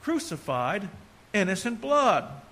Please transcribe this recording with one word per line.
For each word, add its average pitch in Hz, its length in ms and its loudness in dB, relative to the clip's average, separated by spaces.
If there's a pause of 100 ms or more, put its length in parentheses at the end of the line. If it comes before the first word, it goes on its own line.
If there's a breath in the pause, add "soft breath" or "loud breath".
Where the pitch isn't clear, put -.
crucified 170 840 -2 (460)
innocent 208 480 0
blood. 262 440 4 (260)